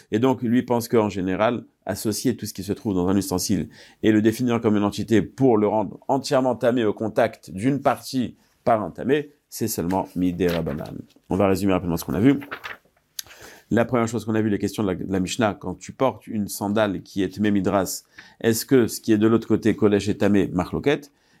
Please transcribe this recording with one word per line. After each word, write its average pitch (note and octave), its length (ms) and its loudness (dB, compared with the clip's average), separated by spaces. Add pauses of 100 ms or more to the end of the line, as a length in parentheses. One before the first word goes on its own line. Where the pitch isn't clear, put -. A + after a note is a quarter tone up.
(120)
Et G#2+ 80 0
donc, B2+ 240 0
lui A#2+ 200 0
pense A#2+ 240 -2
qu'en G#2+ 220 2
général, F#2+ 560 -2 (200)
associer A2 520 -2
tout - 80 -10
ce G2 80 -10
qui - 80 -12
se G2 120 -6
trouve G2+ 200 -4
dans F2+ 140 0
un G2 80 2
ustensile F#2 520 -2 (360)
et A2 80 6
le G#2+ 100 4
définir A2+ 400 0
comme G#2+ 160 2
une G2+ 60 0
entité G#2 400 0
pour A#2+ 340 2
le G#2 100 2
rendre G2+ 400 -4
entièrement C3 480 0
tamé A#2+ 300 0
au G#2 80 0
contact A2 560 -2
d'une A#2 320 -2
partie B2 540 -4 (280)
par A2 200 2
un E2+ 80 -6
tamé, C3 400 -2 (180)
c'est - 180 -6
seulement F#2 480 -2
Midé F2+ 320 0
Rabanan. D#2+ 500 -4 (320)
On F2 60 0
va G2 120 6
résumer G2 260 2
rapidement E2+ 240 0
ce - 80 -10
qu'on C#2 80 -4
a D#2 60 0
vu. C#3 200 6 (1300)
La A2+ 140 4
première A#2 220 2
chose A2 160 -4
qu'on A2 120 -2
a A2 60 2
vu, A2 80 0
les G2 100 0
questions G2+ 240 -2
de G2 60 0
la, F#2 60 -2
de - 160 -8
la F#2+ 80 0
Mishnah, F#2 400 0
quand F#2 160 -10
tu - 160 -16
portes A#2+ 360 -4
une G#2+ 200 -4
sandale G2+ 540 -2
qui - 220 -4
est F#2 120 -4
Tamé G#2 140 0
Midras, F#2+ 540 0 (380)
est-ce A2+ 260 0
que B2+ 180 6
ce - 160 -6
qui - 100 -2
est G#2+ 60 6
de G#2 100 4
l'autre A2+ 200 2
côté, G#2+ 280 2
Kodesh G#2 340 2
et G2+ 80 -2
Tamé, G2+ 360 2
Marloquette ? F2+ 580 -2 (280)